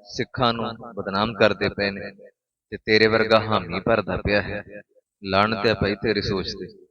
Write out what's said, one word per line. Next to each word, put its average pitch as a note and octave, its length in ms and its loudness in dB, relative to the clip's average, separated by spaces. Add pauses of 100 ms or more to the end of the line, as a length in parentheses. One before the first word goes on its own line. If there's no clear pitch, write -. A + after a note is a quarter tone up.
ਸਿੱਖਾਂ A#2+ 500 -2
ਨੂੰ A#2 180 -6 (220)
ਬਦਨਾਮ G2 400 -4
ਕਰਦੇ G2+ 340 2
ਪਏ G2 220 -2
ਨੇ G2+ 200 -10 (600)
ਤੇ G#2 60 -10
ਤੇਰੇ A2 300 4
ਵਰਗਾ A2 340 4
ਹਾਮੀ G2 400 -2
ਭਰਦਾ F#2+ 360 0
ਪਿਆ G2+ 260 0
ਹੈ। G2+ 200 -8 (640)
ਲਾਹਨਤ G2+ 420 2
ਹੈ A2 80 4
ਭਾਈ G2 200 0
ਤੇਰੀ G#2 280 0
ਸੋਚ F#2+ 280 -4
ਤੇ F#2+ 160 -12 (240)